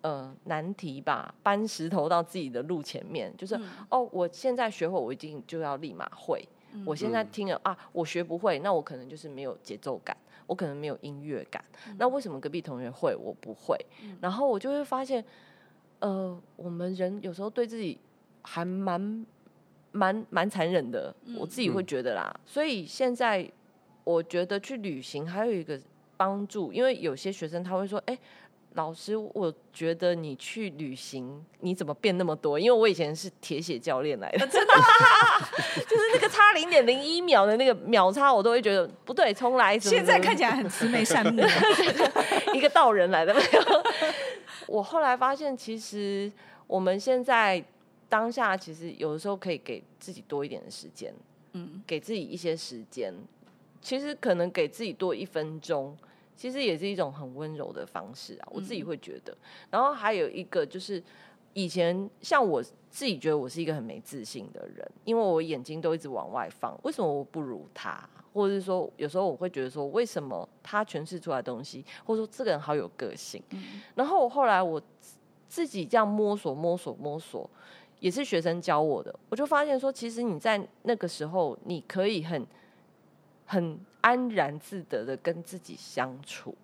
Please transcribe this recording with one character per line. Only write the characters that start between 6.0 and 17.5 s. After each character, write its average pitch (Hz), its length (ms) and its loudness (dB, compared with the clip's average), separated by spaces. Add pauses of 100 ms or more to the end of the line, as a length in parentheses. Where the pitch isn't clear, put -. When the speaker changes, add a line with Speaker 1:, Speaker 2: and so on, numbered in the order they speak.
Speaker 1:
会。 - 280 -4 (280)
Speaker 2:
嗯。 208 120 -14
Speaker 1:
我 156 100 -4
现 214 160 -4
在 226 120 0
听 208 240 -6
了， 180 160 -2
Speaker 3:
嗯。 190 100 -2
Speaker 1:
啊， 180 60 -10 (140)
我 170 120 -2
学 170 200 -4
不 165 120 -8
会， 175 220 0
那 190 140 -2
我 160 100 0
可 151 140 -12
能 127 120 -16
就 147 80 -16
是 156 120 -16
没 135 140 -12
有 127 200 -8
节 104 140 -12
奏 127 280 -8
感， - 100 -8 (340)
我 - 60 -2
可 190 120 -4
能 143 100 -6
没 147 120 -8
有 139 120 -8
音 143 220 -14
乐 143 260 -8
感。 - 160 -12 (220)
Speaker 2:
嗯。 214 100 -16
Speaker 1:
那 233 120 2
为 269 120 -2
什 220 100 -10
么 135 100 -10
隔 - 80 -8
壁 190 120 -6
同 135 200 -10
学 123 100 -8
会， 131 240 -2
我 - 260 -10
不 - 140 -14
会？” - 240 -2 (240)
Speaker 2:
嗯。 202 180 -18
Speaker 1:
然 180 120 -4
后 269 160 0
我 220 100 2
就 233 100 -6
会 285 160 -2
发 269 200 -4
现， 254 200 -4 (760)
呃， 190 360 -4 (200)
我 170 120 -12
们 175 260 -6
人 185 280 -4
有 190 100 -8
时 175 80 -12
候 202 80 -4
对 233 160 -2